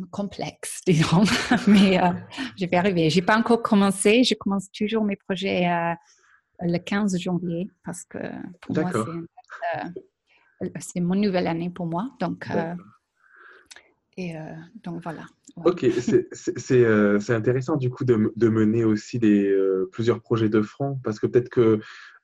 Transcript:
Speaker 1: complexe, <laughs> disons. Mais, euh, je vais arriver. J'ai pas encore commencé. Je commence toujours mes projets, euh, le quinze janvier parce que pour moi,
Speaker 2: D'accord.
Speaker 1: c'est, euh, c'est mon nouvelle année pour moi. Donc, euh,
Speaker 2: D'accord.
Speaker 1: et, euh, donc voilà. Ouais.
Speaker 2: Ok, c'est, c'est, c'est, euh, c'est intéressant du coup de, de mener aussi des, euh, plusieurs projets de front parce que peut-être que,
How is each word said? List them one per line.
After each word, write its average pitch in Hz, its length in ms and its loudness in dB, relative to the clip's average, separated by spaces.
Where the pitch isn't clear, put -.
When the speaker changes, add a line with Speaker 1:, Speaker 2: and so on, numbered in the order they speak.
Speaker 1:
complexe, - 720 -10
<laughs> - 40 -2
disons. 165 360 4
Mais, 190 360 6
euh, 180 60 4
je 185 60 -2
vais 180 120 0
arriver. 175 340 2
J'ai 185 100 4
pas 214 160 4
encore 233 240 2
commencé. 208 640 4
Je 220 100 2
commence 196 380 -4
toujours 214 340 -2
mes 202 100 -2
projets, 185 540 -2
euh, 170 240 -2
le 175 180 -2
quinze 196 420 -2
janvier 175 480 -4
parce 175 220 -14
que - 140 -16
pour - 140 -8
moi, 160 100 0
Speaker 2:
D'accord. 120 220 -4
Speaker 1:
c'est, 139 60 -8
euh, 180 40 -10
c'est - 220 -8
mon 175 140 -2
nouvelle 185 320 0
année 165 220 -4
pour 175 180 -8
moi. 180 220 -6
Donc, - 280 -6
euh, 160 40 -6
Speaker 2:
D'accord. 170 320 -6
Speaker 1:
et, 170 200 -10
euh, 156 160 -14
donc 170 200 -12
voilà. 156 220 -12
Ouais. 170 140 2
Speaker 2:
Ok, 180 140 -4
c'est, 123 320 2
c'est, - 260 -8
c'est, 123 280 2
euh, 104 340 4
c'est 117 140 -2
intéressant 127 420 -2
du 127 140 -2
coup 127 160 -6
de, 110 300 2
de 113 140 4
mener 110 360 2
aussi 107 340 -2
des, 101 300 4
euh, 95 420 0
plusieurs 113 300 -2
projets 110 280 0
de 107 120 2
front 139 420 -6
parce 107 160 -6
que 113 80 -2
peut-être 123 220 0
que, 110 300 4